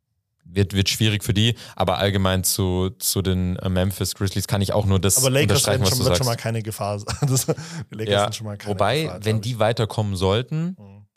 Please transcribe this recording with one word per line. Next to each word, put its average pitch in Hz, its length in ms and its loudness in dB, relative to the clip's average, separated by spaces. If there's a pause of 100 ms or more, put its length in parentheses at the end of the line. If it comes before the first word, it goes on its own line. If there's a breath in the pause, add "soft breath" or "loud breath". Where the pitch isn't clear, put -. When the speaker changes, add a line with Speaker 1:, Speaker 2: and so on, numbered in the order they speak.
(440)
Speaker 1:
wird, 92 300 -2
wird 98 140 2
schwierig 107 360 0
für 110 100 0
die. 110 200 2 (220 loud breath)
Aber 90 220 2
allgemein 95 460 2
zu, 92 540 0
zu - 240 -2
den, 90 340 0
äh, - 120 -4
Memphis 92 460 0
Grizzlies 98 340 -2
kann 101 140 0
ich 95 100 -2
auch 104 140 2
nur 98 140 4
das 95 180 2
Speaker 2:
Aber 131 120 2
Lakers 113 200 4
Speaker 1:
unterstreichen, 104 300 2
Speaker 2:
werden - 20 0
Speaker 1:
was 95 80 4
Speaker 2:
schon, - 80 0
Speaker 1:
du - 60 0
Speaker 2:
wird 87 120 4
Speaker 1:
sagst. - 20 4
Speaker 2:
schon 123 80 -2
mal 117 100 -2
keine 113 260 -4
Gefahr 104 380 -6
sein. - 200 -8
<laughs> - 80 2
Das, 131 180 0
die 160 480 -6
Lakers 107 180 -2
Speaker 1:
Ja, 101 120 4
Speaker 2:
sind 110 120 -2
schon 110 100 -10
mal 104 100 -8
keine 104 180 -6
Speaker 1:
wobei, 107 280 2
Speaker 2:
Gefahr, 92 220 -6
Speaker 1:
wenn 110 120 2
Speaker 2:
glaub 104 100 -4
ich. 127 60 -4
Speaker 1:
die 113 60 -6
weiterkommen 107 580 0
sollten, 127 640 0
Speaker 2:
Mhm. 101 280 -20 (100)